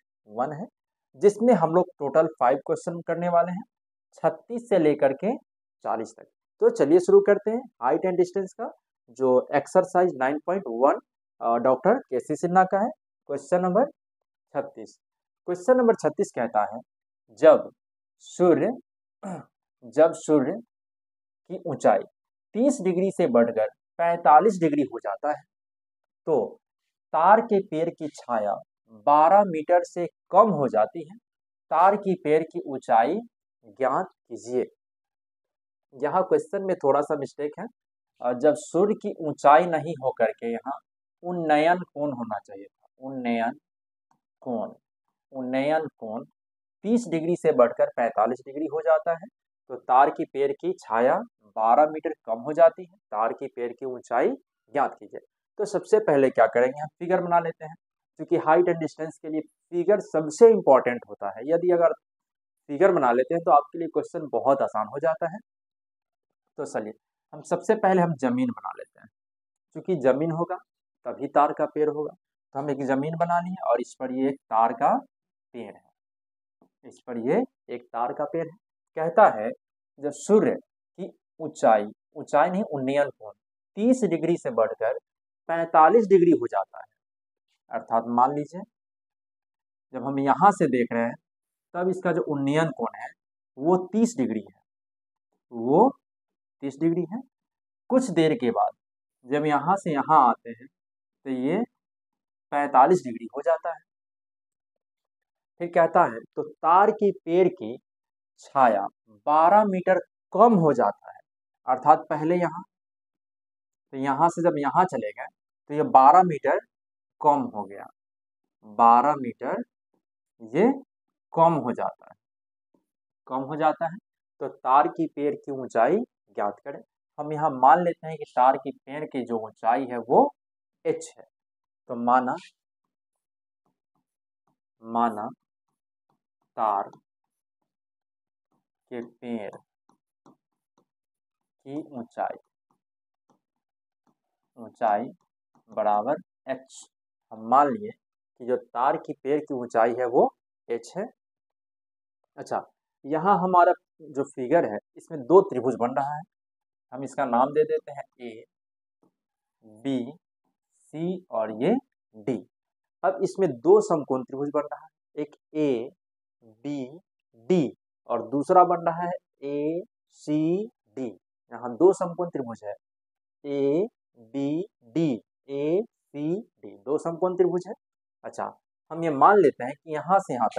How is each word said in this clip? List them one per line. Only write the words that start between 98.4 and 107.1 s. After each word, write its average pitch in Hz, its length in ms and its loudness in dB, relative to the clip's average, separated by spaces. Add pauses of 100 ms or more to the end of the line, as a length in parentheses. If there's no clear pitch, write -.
बाद 101 220 0 (540)
जब 147 200 -2
यहाँ 151 300 0
से 180 160 -6
यहाँ 139 260 2 (100)
आते 117 220 -2
हैं 117 160 -18 (600)
तो 131 40 -6
ये 131 280 -2 (920)
पैंतालीस 143 520 4
डिग्री 117 220 -12 (100)
हो 143 60 -8
जाता 170 280 -2
है। 160 100 -12 (1800)
फिर 175 100 -8
कहता 170 340 4
है, 117 160 -2 (160)
"तो 151 60 -4
तार 175 500 2
के 208 220 2